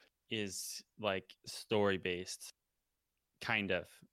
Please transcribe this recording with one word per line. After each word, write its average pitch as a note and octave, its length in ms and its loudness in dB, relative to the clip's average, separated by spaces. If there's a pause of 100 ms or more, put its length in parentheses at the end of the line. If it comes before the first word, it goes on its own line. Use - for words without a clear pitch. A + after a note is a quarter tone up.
(300)
is, - 540 -4 (160)
like, F#2+ 340 0 (120)
story-based, F#2+ 1080 0 (880)
kind G#2 300 2
of, F2+ 180 0 (240)